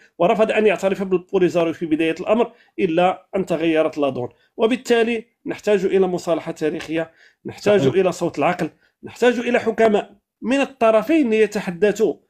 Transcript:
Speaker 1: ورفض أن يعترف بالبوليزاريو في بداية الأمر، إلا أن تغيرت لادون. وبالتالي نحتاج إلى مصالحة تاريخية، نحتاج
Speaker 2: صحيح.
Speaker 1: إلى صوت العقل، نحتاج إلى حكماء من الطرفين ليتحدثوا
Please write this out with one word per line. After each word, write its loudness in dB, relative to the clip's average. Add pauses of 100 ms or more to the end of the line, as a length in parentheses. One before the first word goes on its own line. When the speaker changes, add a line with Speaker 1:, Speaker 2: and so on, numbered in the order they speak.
(200)
Speaker 1:
ورفض 2
أن 2
يعترف 0
بالبوليزاريو 0
في -10
بداية 0
الأمر، 0 (280)
إلا 0
أن -2
تغيرت 0
لادون. -2 (280)
وبالتالي 0 (200)
نحتاج -2
إلى 2
مصالحة -4
تاريخية، -6 (340)
نحتاج 0
Speaker 2:
صحيح. 2
Speaker 1:
إلى 2
صوت -6
العقل، -2 (340)
نحتاج 0
إلى 0
حكماء 0 (260)
من 0
الطرفين 2
ليتحدثوا 0 (160)